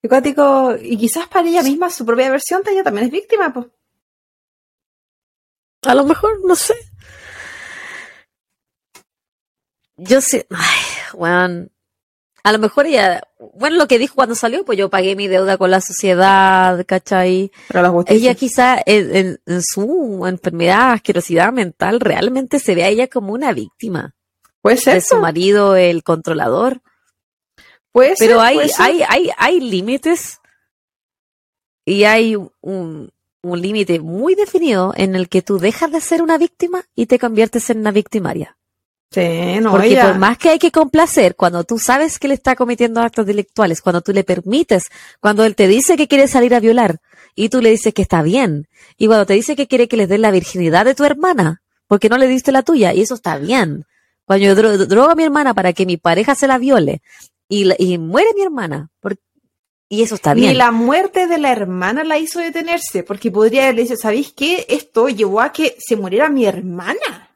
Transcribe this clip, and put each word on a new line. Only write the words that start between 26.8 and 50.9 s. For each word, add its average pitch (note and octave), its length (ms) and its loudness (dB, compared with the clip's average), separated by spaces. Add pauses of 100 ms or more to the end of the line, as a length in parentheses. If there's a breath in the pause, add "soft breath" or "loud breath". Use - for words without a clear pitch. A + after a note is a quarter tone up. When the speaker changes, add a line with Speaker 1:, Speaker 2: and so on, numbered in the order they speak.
Speaker 1:
Puede C4 260 4
Speaker 2:
Pero A3+ 200 4
Speaker 1:
ser, A3+ 80 4
Speaker 2:
hay, B3+ 80 4
Speaker 1:
puede D4+ 140 0
ser. B3 180 0
Speaker 2:
hay, D#4+ 220 2
hay, D4 280 0
hay D#4+ 240 0
límites B3 800 -4 (1400)
y G3+ 200 0
hay A3 320 2
un, F3 760 -10 (320)
un F3 180 -6
límite F#3+ 380 -2
muy G3 380 -2
definido D#4 600 0
en F#3+ 200 -2
el F3+ 120 -4
que F#3 140 0
tú G3+ 160 -2
dejas A3+ 320 -2
de D#4+ 100 -4
ser E4 220 -2
una D#4+ 160 0
víctima F4 460 -4 (100)
y - 120 -2
te B3 120 2
conviertes A3+ 520 -2
en A3 100 -2
una G#3+ 100 0
victimaria. F#3+ 640 -4 (560)
Speaker 1:
Sí, F3 520 -2
no, A3 80 0
Speaker 2:
Porque G3 180 4
Speaker 1:
ella A#3+ 200 4
Speaker 2:
por F#3+ 100 0
más G#3 180 2
que E4+ 140 2
hay D#4+ 80 2
que E4+ 120 2
complacer, D#4 640 2
cuando F3 300 -2
tú A#3 140 -6
sabes C#4+ 400 -2
que - 80 -6
él C#4 80 0
está C4 220 -2
cometiendo A#3 440 -2
actos A#3 240 -2
delictuales, G3 560 -2
cuando F3 220 -2
tú G3+ 100 -4
le F#3+ 100 0
permites, F#3+ 680 -2 (280 loud breath)
cuando G#3+ 280 2
él G#3 100 0
te G3+ 100 4
dice C4 300 4
que D4 120 0
quiere C#4 200 4
salir B3 260 2
a A#3+ 60 2
violar A3 400 2 (340 soft breath)
y G#3+ 140 -2
tú B3+ 140 0
le A3+ 80 6
dices A3 240 0
que G3+ 80 -2
está F3 180 0
bien, D#3+ 480 -2 (300 soft breath)
y A3 80 2
cuando G#3+ 180 4
te G3 80 0
dice A#3 240 0
que C#4 100 -2
quiere A#3+ 220 2
que A#3 80 -2
les G3 140 0
des G#3 100 2
la A3 100 4
virginidad F3 540 0
de C4 100 2